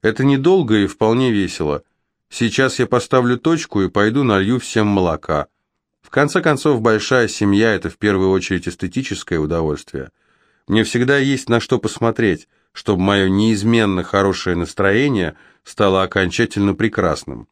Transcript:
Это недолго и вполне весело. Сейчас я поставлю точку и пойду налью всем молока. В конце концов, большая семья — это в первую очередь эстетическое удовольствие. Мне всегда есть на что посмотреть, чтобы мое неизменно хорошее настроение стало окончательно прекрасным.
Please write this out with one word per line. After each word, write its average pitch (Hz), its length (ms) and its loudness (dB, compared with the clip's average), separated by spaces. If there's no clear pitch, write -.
Это 110 220 -2
недолго 139 540 2
и 101 100 2
вполне 117 440 0
весело. 82 520 -4
Сейчас 127 500 -2
я 123 80 0
поставлю 123 500 0
точку 160 440 -2
и 92 80 0
пойду 110 340 2
налью 110 360 2
всем 107 280 -2
молока. 82 600 0
В - 80 -20
конце 143 320 0
концов, 143 400 0
большая 113 460 2
семья — 104 480 2
это 85 140 -6
в - 80 -12
первую 95 340 2
очередь 92 360 -2
эстетическое 92 720 -6
удовольствие. 78 720 -4
Мне 110 160 2
всегда 123 340 0
есть 135 320 -2
на 117 100 2
что 120 200 -2
посмотреть, 110 680 -2
чтобы 95 280 -2
мое 98 260 2
неизменно 104 760 2
хорошее 98 520 0
настроение 98 800 -2
стало 95 400 0
окончательно 98 720 0
прекрасным. 80 800 -4